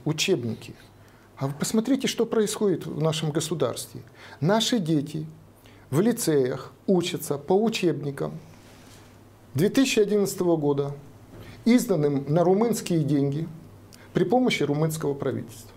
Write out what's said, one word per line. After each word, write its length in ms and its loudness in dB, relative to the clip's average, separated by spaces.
Учебники. 720 -2
А 100 -4
вы 100 -6
посмотрите, 520 0
что 180 0
происходит 600 0
в 140 -6
нашем 300 0
государстве. 720 -4
Наши 400 2
дети 480 -2
в 80 2
лицеях 720 0
учатся 500 0
по 140 -2
учебникам 800 0
две 140 2
тысячи 320 2
одиннадцатого 560 2
года, 340 0
изданным 600 4
на 160 4
румынские 640 2
деньги 420 0
при 120 2
помощи 400 2
румынского 500 0
правительства. 600 -6